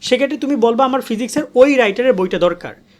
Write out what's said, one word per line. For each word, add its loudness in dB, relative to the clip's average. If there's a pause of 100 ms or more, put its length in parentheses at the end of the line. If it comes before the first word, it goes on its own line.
সেক্ষেত্রে -2
তুমি -4
বলবা, 2
"আমার 0
ফিজিক্সের -6 (120)
ওই 6
রাইটারের 2
বইটা -2
দরকার," -2 (260)